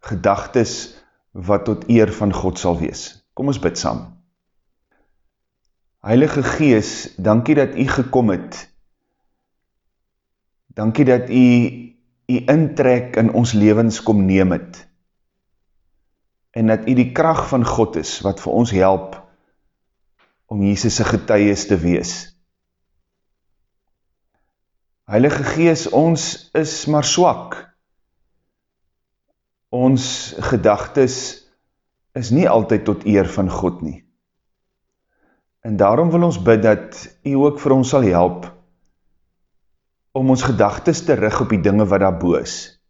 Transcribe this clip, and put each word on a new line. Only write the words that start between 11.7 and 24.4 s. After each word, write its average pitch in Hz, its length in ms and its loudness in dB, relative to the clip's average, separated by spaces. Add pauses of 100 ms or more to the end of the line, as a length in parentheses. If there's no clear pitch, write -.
U 127 100 -2 (120)
intrek 139 680 0
in 113 180 2
ons 120 180 0
lewens 107 500 2
kom 107 220 2
neem 95 280 2
het. - 360 -10 (1700)
En 113 100 0
dat 110 220 0
U 131 60 2
die 123 180 2
krag 160 360 0
van 123 160 0
God - 320 -2
is - 260 -8
wat 98 180 -4
vir - 120 -6
ons 117 180 0
help 95 580 0 (1160)
om 104 160 -4
Jesus 101 340 0
se - 80 0
getuies 104 640 0
te 101 100 0
wees. 87 580 -4 (2750)